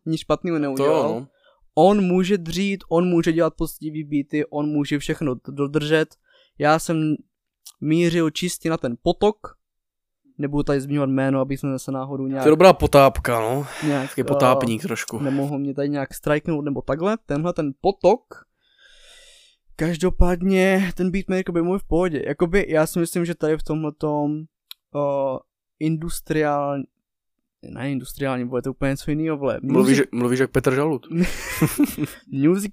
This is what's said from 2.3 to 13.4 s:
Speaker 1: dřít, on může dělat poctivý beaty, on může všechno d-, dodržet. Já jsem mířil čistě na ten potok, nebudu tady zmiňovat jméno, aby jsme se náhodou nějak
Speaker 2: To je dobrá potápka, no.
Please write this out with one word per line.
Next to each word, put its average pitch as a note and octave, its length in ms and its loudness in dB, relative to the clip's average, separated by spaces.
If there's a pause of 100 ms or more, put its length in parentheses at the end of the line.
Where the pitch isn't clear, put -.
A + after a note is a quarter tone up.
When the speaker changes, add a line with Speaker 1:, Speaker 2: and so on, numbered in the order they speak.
Speaker 1:
dřít, F#3 520 -4
on E3+ 200 2
může E3+ 240 2
dělat D#3+ 240 0
poctivý D#3 460 -8
beaty, D3 420 -4
on D3 240 -4
může D3 300 0
všechno D3 360 -4
d-, - 60 -12 (100)
dodržet. D3 640 0 (440)
Já D3+ 200 4
jsem D#3 360 0 (680)
mířil E3 480 2
čistě E3+ 400 -6
na D#3+ 80 -2
ten A#2+ 240 -6
potok, G3+ 360 0 (1000)
nebudu C#3+ 260 -2
tady C#3+ 180 0
zmiňovat C#3+ 280 -2
jméno, C3+ 300 2
aby C3+ 180 -2
jsme C3+ 220 -4
se - 120 -10
náhodou C3+ 360 -6
nějak C3+ 160 -4
Speaker 2:
To C3+ 60 4
je - 20 10
dobrá E3+ 220 10
potápka, C3+ 640 4
no. B2+ 280 -2 (200)